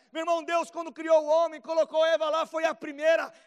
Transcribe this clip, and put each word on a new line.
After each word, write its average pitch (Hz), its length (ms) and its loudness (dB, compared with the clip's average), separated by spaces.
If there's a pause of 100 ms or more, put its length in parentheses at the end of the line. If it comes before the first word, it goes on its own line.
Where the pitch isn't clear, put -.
(120)
Meu 320 100 -8
irmão, 330 220 -2
Deus, 330 280 -2
quando 330 200 -10
criou 320 320 2
o 294 40 -10
homem, 320 340 0
colocou 320 420 0
Eva 320 260 2
lá, 311 160 -2
foi 320 200 -4
a 320 80 0
primeira 302 580 0 (160)